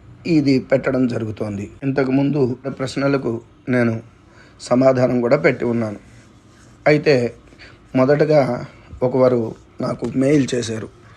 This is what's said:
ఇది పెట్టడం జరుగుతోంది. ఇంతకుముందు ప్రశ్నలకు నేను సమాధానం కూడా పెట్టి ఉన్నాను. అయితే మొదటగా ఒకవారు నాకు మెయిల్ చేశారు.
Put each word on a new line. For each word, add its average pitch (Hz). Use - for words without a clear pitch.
ఇది 139
పెట్టడం 131
జరుగుతోంది. 104
ఇంతకుముందు 139
ప్రశ్నలకు 131
నేను 117
సమాధానం 127
కూడా 120
పెట్టి 127
ఉన్నాను. 117
అయితే 147
మొదటగా 143
ఒకవారు 127
నాకు 120
మెయిల్ 135
చేశారు. 110